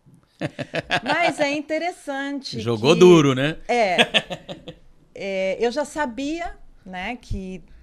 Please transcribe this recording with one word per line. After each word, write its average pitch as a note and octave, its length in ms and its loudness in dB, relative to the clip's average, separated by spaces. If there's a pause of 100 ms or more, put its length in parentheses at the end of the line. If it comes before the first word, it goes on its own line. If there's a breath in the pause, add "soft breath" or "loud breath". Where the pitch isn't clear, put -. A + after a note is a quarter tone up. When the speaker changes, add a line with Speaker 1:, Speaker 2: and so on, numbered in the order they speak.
(380)
Speaker 1:
<laughs> - 640 -6
Speaker 2:
Mas D#4 380 0
é C#4+ 100 0
interessante C#4+ 1080 -6
Speaker 1:
Jogou A#2 340 2
Speaker 2:
que F3 60 6
Speaker 1:
duro, E3 340 8
né? C#3+ 320 -4
Speaker 2:
É. - 1120 -2
Speaker 1:
<laughs> - 80 -20 (320)
Speaker 2:
É, F#3+ 380 -2
eu A#3 140 0
já C#4+ 120 -2
sabia, D4+ 720 -6 (300)
né, F#3+ 340 -10
que F#3 400 -8 (220)